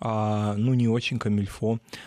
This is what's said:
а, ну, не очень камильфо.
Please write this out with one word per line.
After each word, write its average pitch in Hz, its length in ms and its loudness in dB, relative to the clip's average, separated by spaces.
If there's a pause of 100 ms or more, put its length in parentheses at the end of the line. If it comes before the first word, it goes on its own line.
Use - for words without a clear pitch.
а, 107 560 0
ну, 123 180 2
не 120 140 4
очень 120 300 0
камильфо. 107 600 0 (280)